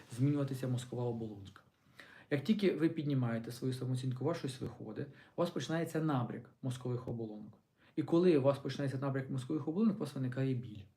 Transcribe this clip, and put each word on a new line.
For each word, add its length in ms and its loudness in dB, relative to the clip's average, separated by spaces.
змінюватися 520 2
мозкова 360 -2
оболонка. 580 -6
Як 140 0
тільки 280 4
ви 160 4
піднімаєте 640 0
свою 220 -2
самооцінку, 500 -2
у 20 2
вас 120 0
щось 220 -6
виходить, 480 -8
у 320 -8
вас 100 2
починається 500 -2
набряк 500 0
мозкових 460 -4
оболонок. 500 -8
І 60 2
коли 360 6
у 40 2
вас 160 6
починається 400 -2
набряк 320 -2
мозкових 380 -4
оболонок, 280 4
у 40 -4
вас 140 -4
виникає 400 0
біль. 280 -8